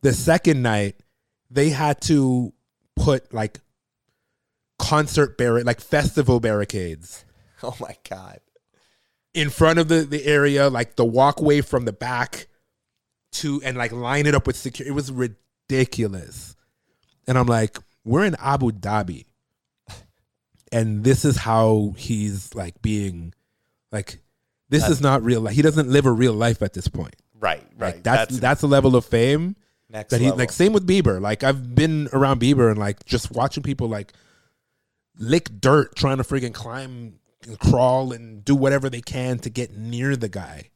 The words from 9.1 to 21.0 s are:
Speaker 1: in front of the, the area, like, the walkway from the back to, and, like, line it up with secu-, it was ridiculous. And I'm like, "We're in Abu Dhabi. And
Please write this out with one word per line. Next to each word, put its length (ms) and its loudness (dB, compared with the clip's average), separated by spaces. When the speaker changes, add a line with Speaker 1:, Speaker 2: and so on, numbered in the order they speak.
Speaker 1:
in 160 -2
front 300 4
of 80 2
the, 140 4
the 240 -6
area, 440 4
like, 260 -4
the 100 2
walkway 560 2
from 240 -2
the 80 -4
back 540 -8
to, 300 -6
and, 140 -6
like, 140 -4
line 340 -2
it 100 2
up 100 0
with 120 -2
secu-, 280 -12
it 60 -8
was 200 -6
ridiculous. 1400 -6
And 120 0
I'm 100 2
like, 300 0
"We're 220 2
in 140 -2
Abu 320 0
Dhabi. 540 -6
And 320 -2